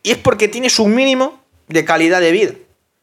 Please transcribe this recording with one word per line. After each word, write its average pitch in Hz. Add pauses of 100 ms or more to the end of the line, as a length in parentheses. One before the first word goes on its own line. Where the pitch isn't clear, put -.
y 208
es 240
porque 214
tienes 233
un 214
mínimo 262 (240)
de 156
calidad 165
de 165
vida. 185 (500)